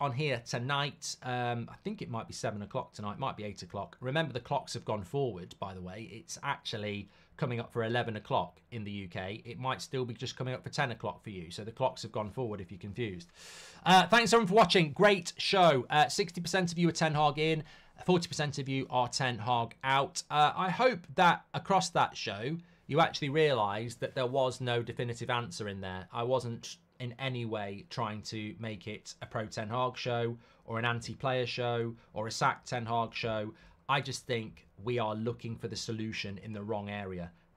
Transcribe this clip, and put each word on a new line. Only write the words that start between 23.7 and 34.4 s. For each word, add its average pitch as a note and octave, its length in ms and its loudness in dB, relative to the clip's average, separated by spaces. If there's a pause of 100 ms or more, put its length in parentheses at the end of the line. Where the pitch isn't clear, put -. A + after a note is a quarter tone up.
that - 160 -4
there C3 100 0
was B2+ 360 0
no A#2+ 200 0
definitive A#2 480 -6
answer A#2 380 -2
in G2 140 -8
there. F#2 300 -8
I A#2 120 -4
wasn't A#2+ 540 -2 (220)
in A#2+ 200 -8
any B2+ 240 -4
way G2+ 460 -6
trying G#2+ 340 -4
to G#2+ 340 -8
make A2 300 -8
it - 340 -12
a - 40 -12
pro A2 220 -6
Ten A2 200 -8
Hag B2 300 -2
show A#2 400 0 (280)
or A2+ 140 -4
an A#2 60 0
anti-player A#2+ 600 0
show A#2 500 -2 (180)
or G#2+ 140 -4
a A2+ 40 -6
sack - 340 0
Ten A#2+ 200 -4
Hag A#2 280 0
show. A2 400 -2 (360)
I C#3 100 4
just C3+ 260 -8
think A2+ 400 -4 (160)